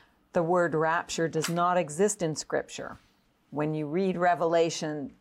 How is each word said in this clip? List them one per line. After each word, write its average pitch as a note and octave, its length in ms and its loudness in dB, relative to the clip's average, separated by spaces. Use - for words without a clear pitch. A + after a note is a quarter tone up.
The F3+ 100 2
word E3+ 320 2
rapture D#3+ 540 0
does D#3 200 -2
not F3 280 2
exist F3+ 460 0
in D#3+ 120 -2
Scripture. - 640 -6
When D3+ 220 -2
you D3+ 140 -4
read F3+ 300 0
Revelation E3 1040 0